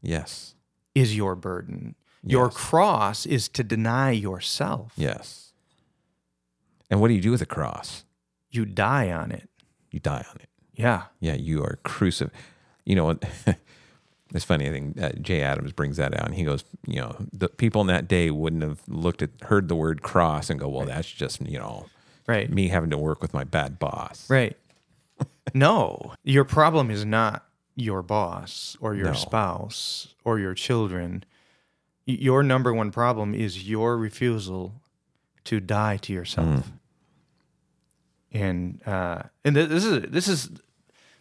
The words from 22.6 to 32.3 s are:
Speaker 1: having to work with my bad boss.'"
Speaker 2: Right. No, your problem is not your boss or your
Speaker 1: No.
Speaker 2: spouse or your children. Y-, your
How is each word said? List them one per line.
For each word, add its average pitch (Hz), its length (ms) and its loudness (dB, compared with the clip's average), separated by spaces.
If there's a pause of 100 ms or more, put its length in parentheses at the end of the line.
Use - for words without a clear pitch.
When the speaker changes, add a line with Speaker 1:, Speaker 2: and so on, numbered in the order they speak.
Speaker 1:
having 82 220 2
to 73 80 0
work 76 240 -2
with 78 120 -6
my 69 80 -2
bad 69 380 -4
boss.'" - 500 -8
Speaker 2:
Right. 127 260 2 (960)
No, 143 720 4
your 135 220 6
problem 151 480 4
is 104 120 -2
not 107 440 2 (260)
your 107 280 -2
boss 92 800 -4
or 110 140 -2
your 95 120 0
Speaker 1:
No. 78 80 2
Speaker 2:
spouse - 1080 -4
or 113 160 0
your 95 160 -2
children. 92 680 -2 (840)
Y-, 131 140 0
your 135 240 6